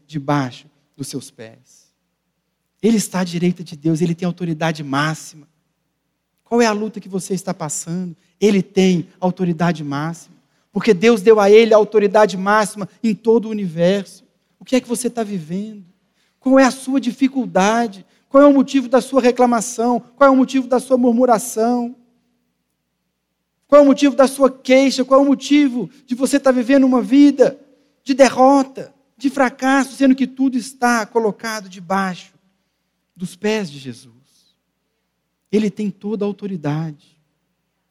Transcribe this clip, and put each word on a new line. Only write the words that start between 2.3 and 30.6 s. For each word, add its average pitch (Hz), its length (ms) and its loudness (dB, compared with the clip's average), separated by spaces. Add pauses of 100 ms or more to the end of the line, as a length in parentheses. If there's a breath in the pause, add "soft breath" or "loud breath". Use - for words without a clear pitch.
Ele 226 140 2
está 185 240 -4
à - 20 -2
direita 180 400 -4
de 156 120 -20
Deus, 156 240 -2
ele 170 140 -2
tem 180 140 -8
autoridade 165 560 -6
máxima. 147 640 -8 (960)
Qual 240 180 0
é 233 60 4
a 214 40 0
luta 208 280 -6
que 185 100 -18
você 190 240 -8
está 180 180 -6
passando? 170 640 -10 (240)
Ele 202 220 2
tem 185 460 0 (120)
autoridade 175 640 -4
máxima, 147 520 -10 (360)
porque 208 220 0
Deus 208 300 2
deu 214 160 6
a 202 100 4
ele 220 240 6
a 214 40 8
autoridade 208 600 2
máxima 202 500 -2 (160 soft breath)
em 220 120 -2
todo 226 320 0
o - 20 -10
universo. 190 760 -4 (360)
O - 40 -20
que - 120 -4
é 247 40 0
que 247 80 -8
você 240 200 -6
está 233 160 -8
vivendo? 202 600 -10 (560)
Qual 262 200 2
é 269 40 6
a 254 60 4
sua 262 320 -6
dificuldade? 220 1040 -2 (240)
Qual 277 140 6
é - 20 8
o 285 80 6
motivo 269 340 0
da 240 140 2
sua - 180 -4
reclamação? 240 800 0 (160 soft breath)
Qual 277 140 4
é - 20 4
o 262 60 4
motivo 254 300 0
da 247 120 0
sua 254 160 -2
murmuração? 240 1000 0 (1700)
Qual 285 140 6
é - 20 8
o 277 40 4
motivo 277 280 2
da 269 120 4
sua 269 240 0
queixa? 254 520 2
Qual 269 160 2
é 285 40 4
o 277 40 0
motivo 269 600 0 (160 soft breath)
de - 80 -10
você 262 240 -2
estar 277 140 0
vivendo 254 320 2
uma 254 180 2
vida 262 580 4 (440)
de 269 120 -4
derrota, 262 760 2 (240)
de 277 140 -4
fracasso, 262 640 -2
sendo 269 200 2
que 262 100 -2
tudo 262 320 -4
está 240 480 -4